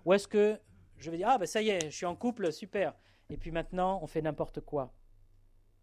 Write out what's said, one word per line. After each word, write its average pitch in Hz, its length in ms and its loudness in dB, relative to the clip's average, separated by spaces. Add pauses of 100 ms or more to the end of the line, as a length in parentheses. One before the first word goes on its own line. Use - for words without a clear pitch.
Ou 175 100 6
est-ce 202 140 4
que 208 320 4 (380)
je 165 140 -10
vais 165 60 -6
dire, « 190 120 0
Ah 262 80 6
ben 180 80 0
ça 220 160 -2
y 220 80 2
est, 170 220 0
je - 40 -14
suis 185 100 -6
en 175 100 -2
couple, 214 360 0
super. » 180 440 -2 (340)
Et 147 80 -8
puis 165 140 -8
maintenant, 180 500 -2
on 151 60 -8
fait 160 140 -2
n'importe 151 400 -4
quoi. 135 320 -6 (880)